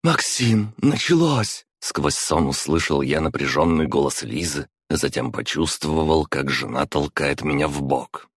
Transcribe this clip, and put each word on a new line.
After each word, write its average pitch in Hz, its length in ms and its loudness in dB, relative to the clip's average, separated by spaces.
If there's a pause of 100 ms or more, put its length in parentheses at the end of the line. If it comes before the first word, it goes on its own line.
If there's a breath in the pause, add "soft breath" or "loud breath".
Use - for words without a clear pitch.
"Максим, 113 760 2
началось!" 143 880 2 (160)
Сквозь 73 340 -2
сон 78 300 2
услышал 73 540 0
я 73 220 0
напряжённый 78 640 2
голос 69 360 0
Лизы, 73 460 -4 (220)
а 76 60 0
затем 69 360 -2
почувствовал, 78 920 0
как 69 240 -2
жена 67 360 -2
толкает 73 560 -2
меня 73 260 0
в 71 120 -6
бок. - 580 -4